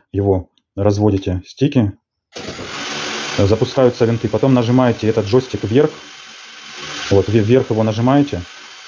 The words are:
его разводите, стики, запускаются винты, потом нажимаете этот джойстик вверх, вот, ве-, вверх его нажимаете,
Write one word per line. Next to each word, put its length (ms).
его 360
разводите, 680
стики, 460
запускаются 680
винты, 240
потом 240
нажимаете 560
этот 160
джойстик 400
вверх, 260
вот, 160
ве-, 160
вверх 260
его 140
нажимаете, 580